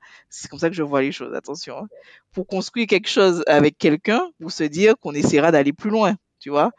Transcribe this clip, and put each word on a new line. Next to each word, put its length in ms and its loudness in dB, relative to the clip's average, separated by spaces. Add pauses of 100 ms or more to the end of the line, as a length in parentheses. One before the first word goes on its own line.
(300)
c'est 180 -18
comme 120 -16
ça 100 0
que 60 -12
je 80 -4
vois 180 -2
les 100 -2
choses, 220 -12
attention, 440 -12
hein, 100 -14 (440)
pour 140 -8
construire 400 -6
quelque 240 0
chose 380 2
avec 300 4
quelqu'un, 520 0 (100)
pour 120 -12
se 120 -6
dire 360 2
qu'on 140 -10
essaiera 380 2
d'aller 220 4
plus 160 -6
loin, 280 0 (220)
tu 100 -16
vois. 300 0